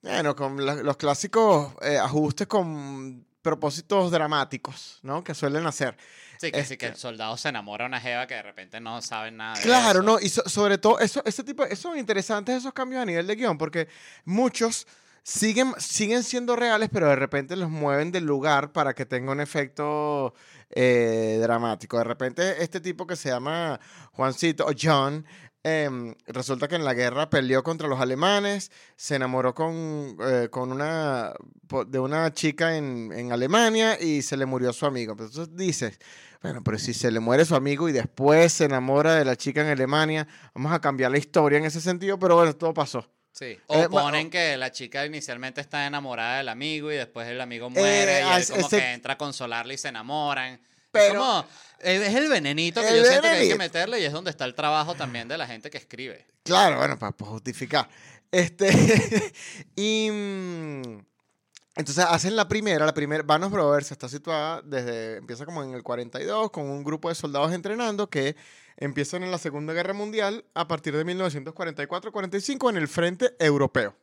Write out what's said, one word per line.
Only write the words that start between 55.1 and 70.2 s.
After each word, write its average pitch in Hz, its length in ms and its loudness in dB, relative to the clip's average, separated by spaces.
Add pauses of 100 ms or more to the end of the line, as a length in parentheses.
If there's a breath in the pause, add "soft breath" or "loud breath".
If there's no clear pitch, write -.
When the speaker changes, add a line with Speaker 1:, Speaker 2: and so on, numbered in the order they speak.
Speaker 2:
de 143 80 -6
la 156 100 -6
gente 117 220 -14
que 151 80 -14
escribe. 123 480 -14 (180)
Speaker 1:
Claro, 175 360 6
bueno, - 200 2
pa-, 104 140 -6
pa - 140 -12
justificar. 117 600 -4 (460 loud breath)
Este, 185 380 2
<laughs> 214 640 6 (420 loud breath)
y, 220 340 0
mm, 180 720 -6 (920)
entonces 156 340 0
hacen 170 280 2
la 208 120 2
primera, 202 380 2
la 156 80 2
primera, 151 280 -2
Band 151 220 2
of 196 80 -4
Brothers 147 400 2
está 131 160 -14
situada 151 540 -4
desde, 117 560 -6
empieza 123 260 -14
como 160 180 -10
en 131 120 -10
el 123 80 -10
cuarenta 123 400 -6
y - 20 -6
dos 214 260 -2
con 143 200 -8
un 143 120 -8
grupo 151 280 -4
de 170 40 -2
soldados 147 380 0
entrenando 208 560 -4
que 143 260 -2 (440 loud breath)
empiezan 143 440 -4
en 180 80 -6
la 180 80 -2
Segunda 151 360 -6
Guerra 175 180 -2
Mundial 208 600 -4